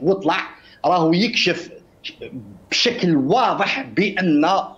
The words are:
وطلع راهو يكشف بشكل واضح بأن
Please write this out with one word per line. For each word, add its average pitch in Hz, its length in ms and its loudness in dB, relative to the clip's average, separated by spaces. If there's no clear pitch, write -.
وطلع 165 340 0
راهو 165 280 4
يكشف - 560 0
بشكل 190 440 0
واضح 196 680 0
بأن 175 680 0